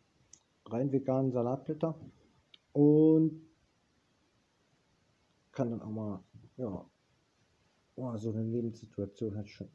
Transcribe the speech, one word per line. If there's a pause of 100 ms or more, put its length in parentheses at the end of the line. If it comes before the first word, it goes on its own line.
(680)
rein
veganen
Salatblätter. (760)
Und (2000)
kann
dann
auch
mal, (320)
ja, (1040)
oh,
so
eine
Lebenssituation
hatte
ich
schon